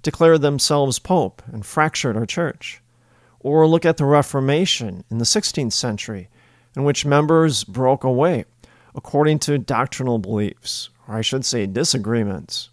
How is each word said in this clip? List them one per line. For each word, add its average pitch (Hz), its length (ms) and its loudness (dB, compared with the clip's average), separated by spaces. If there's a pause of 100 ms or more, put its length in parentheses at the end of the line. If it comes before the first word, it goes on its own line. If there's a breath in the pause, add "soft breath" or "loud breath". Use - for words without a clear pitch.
declared 160 400 4
themselves 143 560 0
pope 165 420 -2 (100)
and 107 140 -10
fractured 147 500 -2
our 110 120 -2
church. - 560 -8 (560 soft breath)
Or 156 260 4
look 160 180 4
at 165 140 2
the 147 80 0
Reformation 139 1040 0
in 113 80 -4
the 117 80 0
sixteenth 147 480 -2
century, 104 560 -6 (480 soft breath)
in 135 60 -2
which 143 220 0
members 151 580 4
broke 131 400 0
away 135 400 2 (500 soft breath)
according 151 460 0
to 147 180 -2
doctrinal 123 640 -2
beliefs, 104 680 -6 (180)
or 107 80 -10
I 113 60 -4
should 131 240 -4
say 113 200 -2
disagreements. 107 1080 -4